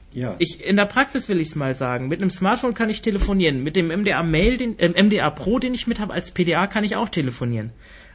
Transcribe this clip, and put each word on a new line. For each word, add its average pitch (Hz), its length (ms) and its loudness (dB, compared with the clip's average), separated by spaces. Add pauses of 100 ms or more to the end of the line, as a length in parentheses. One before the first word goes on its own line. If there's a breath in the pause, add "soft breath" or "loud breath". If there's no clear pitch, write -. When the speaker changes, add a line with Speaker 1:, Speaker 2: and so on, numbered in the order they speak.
(140)
Speaker 1:
Ja. 123 240 -6
Speaker 2:
Ich, - 260 -2
in 196 120 2
der 202 100 4
Praxis 262 440 0
will 185 100 2
ich's 156 160 -4
mal 135 180 0
sagen. 131 360 -2
Mit 170 120 -2
einem 190 100 2
Smartphone 233 420 0
kann 226 160 0
ich 214 120 -4
telefonieren. 190 640 2
Mit 151 120 -2
dem 170 140 2
M 190 140 -2
D 196 100 2
A 143 80 2
Mail, 170 360 2
den, 233 200 -2
ähm, 170 160 2
M 196 160 6
D 214 120 2
A 147 100 2
Pro, 226 260 0
den 254 160 -2
ich - 140 -8
mit 226 120 -2
habe 208 140 -6
als 175 160 -4
P 185 140 0
D 165 120 2
A, 185 120 2
kann 208 160 -2
ich 208 120 -2
auch 208 140 -2
telefonieren. 120 640 -4 (420 loud breath)